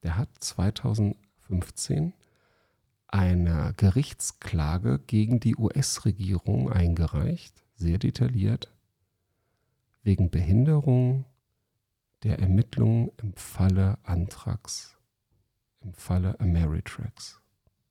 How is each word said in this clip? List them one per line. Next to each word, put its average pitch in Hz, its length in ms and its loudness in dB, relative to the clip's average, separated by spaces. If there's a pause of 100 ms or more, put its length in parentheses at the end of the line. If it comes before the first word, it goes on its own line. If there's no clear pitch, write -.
der 82 140 -2
hat 131 120 -4 (100)
zweitausendfünfzehn - 1700 -4 (1000)
eine 87 640 2
Gerichtsklage 98 1300 0
gegen 107 320 2
die 113 160 0
U-S-Regierung 104 1160 -2
eingereicht, 85 920 0 (100)
sehr 92 240 0
detailliert, 120 720 -2 (1300)
wegen 95 260 4
Behinderung 127 960 2 (960)
der 107 180 0
Ermittlungen 110 800 2
im 104 160 -8
Falle 95 680 0
Anthrax, - 920 -6 (840)
im 90 120 -14
Falle 92 460 -2
Ameritrax. - 1040 -2 (500)